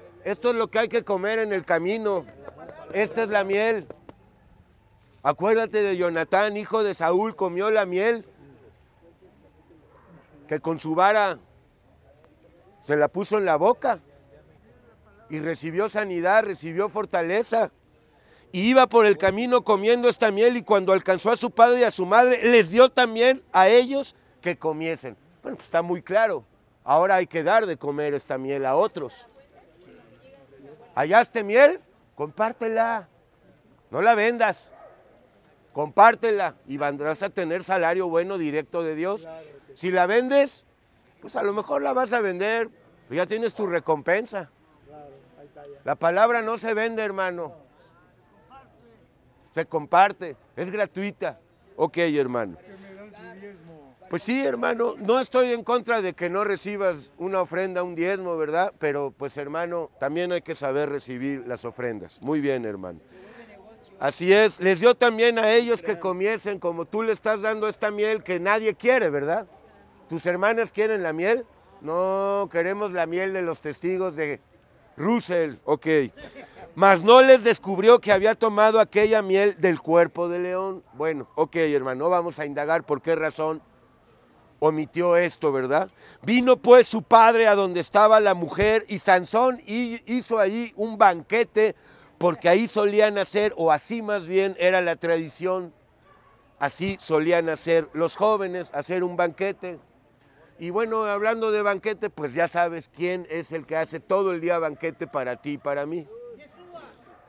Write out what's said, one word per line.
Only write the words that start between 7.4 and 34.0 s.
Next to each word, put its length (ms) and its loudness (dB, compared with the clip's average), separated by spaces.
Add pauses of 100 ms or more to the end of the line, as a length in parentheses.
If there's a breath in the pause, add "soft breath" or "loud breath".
la 140 2
miel 400 -2 (2250)
que 120 -6
con 200 -6
su 160 -8
vara 440 2 (1400)
se 140 -2
la 100 2
puso 300 -4
en 80 -2
la 100 2
boca 440 0 (1300)
y 100 -10
recibió 480 -6
sanidad, 560 0
recibió 460 -6
fortaleza. 800 -2 (800 soft breath)
Y 120 -4
iba 240 6
por 180 6
el 120 4
camino 460 0
comiendo 460 2
esta 200 2
miel, 280 2
y 60 -8
cuando 280 2
alcanzó 400 0
a 60 0
su 140 -4
padre 280 6
y 60 4
a 60 2
su 140 -4
madre, 380 4
les 260 6
dio 200 6
también 520 2 (120)
a 160 8
ellos 440 2 (280 soft breath)
que 160 -4
comiesen. 580 -6 (260)
Bueno, 140 -10
pues 120 -20
está 140 0
muy 200 -4
claro. 420 0 (400)
Ahora 320 2
hay 120 0
que 160 -6
dar 220 2
de 120 -4
comer 360 -4
esta 240 -6
miel 280 -6
a 100 0
otros. 520 -4 (1700)
¿Hallaste 500 0
miel? 340 4 (360)
Compártela. 920 -4 (840)
No 120 -6